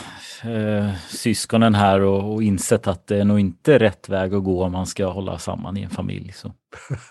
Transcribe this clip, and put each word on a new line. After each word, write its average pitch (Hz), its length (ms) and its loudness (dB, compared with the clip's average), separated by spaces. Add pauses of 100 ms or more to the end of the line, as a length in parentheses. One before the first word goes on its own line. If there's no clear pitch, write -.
(440)
eh, 107 520 -2 (140)
syskonen 113 680 2
här 98 260 6
och, 98 320 0
och 110 100 -2
insett 104 440 2
att 90 200 -4
det 104 100 0
är 101 80 2
nog 104 140 4
inte 101 400 4
rätt 110 300 0
väg 95 240 -2
att 101 100 0
gå 92 200 0
om 90 80 -2
man 92 160 -4
ska - 180 -4
hålla 92 340 -6
samman - 380 -8
i 98 40 -6
en 98 80 -8
familj, - 460 -8
så. - 180 -14 (580)